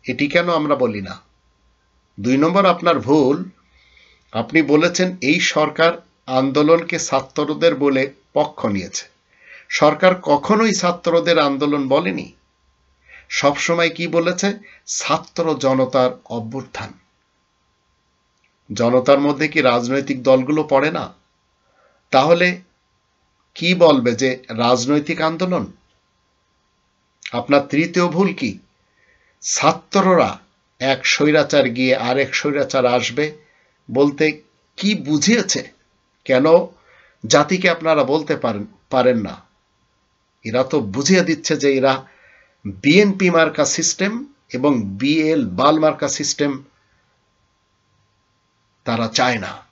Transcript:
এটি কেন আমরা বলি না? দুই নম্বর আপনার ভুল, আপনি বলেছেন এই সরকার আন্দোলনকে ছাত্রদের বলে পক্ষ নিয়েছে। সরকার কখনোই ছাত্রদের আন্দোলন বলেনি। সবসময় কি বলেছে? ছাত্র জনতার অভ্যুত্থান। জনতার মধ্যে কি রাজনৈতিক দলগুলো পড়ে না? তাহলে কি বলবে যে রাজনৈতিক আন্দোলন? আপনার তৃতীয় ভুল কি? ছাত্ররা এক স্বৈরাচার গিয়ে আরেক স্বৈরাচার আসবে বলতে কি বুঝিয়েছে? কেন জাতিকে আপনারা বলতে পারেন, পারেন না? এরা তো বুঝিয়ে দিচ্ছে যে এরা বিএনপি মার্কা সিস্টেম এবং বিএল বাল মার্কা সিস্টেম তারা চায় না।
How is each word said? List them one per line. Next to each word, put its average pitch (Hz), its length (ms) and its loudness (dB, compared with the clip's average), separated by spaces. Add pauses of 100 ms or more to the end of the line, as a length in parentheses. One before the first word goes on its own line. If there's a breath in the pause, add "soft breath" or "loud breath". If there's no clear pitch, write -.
এটি 131 220 -4
কেন 170 220 0
আমরা 151 260 0
বলি 110 260 -2
না? 98 200 -14 (960)
দুই 123 180 0
নম্বর 180 280 2
আপনার 170 340 2
ভুল, 143 520 0 (800 soft breath)
আপনি 127 300 0
বলেছেন 175 600 0
এই 156 180 0
সরকার 156 520 0 (340)
আন্দোলনকে 147 760 0
ছাত্রদের 147 760 -2
বলে 135 380 0 (200)
পক্ষ - 320 -2
নিয়েছে। 98 400 -6 (640 loud breath)
সরকার 156 520 2
কখনোই 214 520 0
ছাত্রদের 170 680 0
আন্দোলন 143 480 0
বলেনি। 147 460 -2 (960 loud breath)
সবসময় 165 600 0
কি 165 180 -6
বলেছে? 175 460 -2 (340 loud breath)
ছাত্র 160 680 -4
জনতার 131 540 0 (140)
অভ্যুত্থান। 113 680 -12 (1800)
জনতার 127 440 4
মধ্যে 147 280 0
কি 156 140 0
রাজনৈতিক 127 640 0
দলগুলো 131 400 2
পড়ে 143 280 0
না? 156 220 -8 (960)
তাহলে 170 500 2 (960)
কি 175 200 0
বলবে 135 400 4
যে 127 340 -2
রাজনৈতিক 127 720 0
আন্দোলন? 165 500 -2 (1600)
আপনার 139 360 0
তৃতীয় 175 400 -2
ভুল 185 260 -2
কি? 107 260 -6 (840)
ছাত্ররা 165 1000 0 (400)
এক 131 260 -2
স্বৈরাচার 147 640 2
গিয়ে 127 280 0
আরেক 127 380 -2
স্বৈরাচার 139 500 -2
আসবে 123 520 -2 (540 soft breath)
বলতে 147 500 0 (360)
কি 202 180 -2
বুঝিয়েছে? 156 760 -2 (540)
কেন 131 200 2 (840 soft breath)
জাতিকে 180 420 2
আপনারা 160 340 0
বলতে 151 320 0
পারেন, 104 300 -6 (240)
পারেন 123 280 2
না? 95 280 -8 (1000)
এরা 117 200 -2
তো 143 160 -2
বুঝিয়ে 139 440 2
দিচ্ছে 156 340 -2
যে 139 160 2
এরা 135 320 0 (600 soft breath)
বিএনপি 185 640 2
মার্কা 160 360 2
সিস্টেম 202 600 -4 (260)
এবং 131 320 0
বিএল 143 600 0
বাল 131 340 2
মার্কা 156 280 0
সিস্টেম 139 560 -4 (2250)
তারা 117 240 -4
চায় 123 320 0
না। 92 180 -12 (140)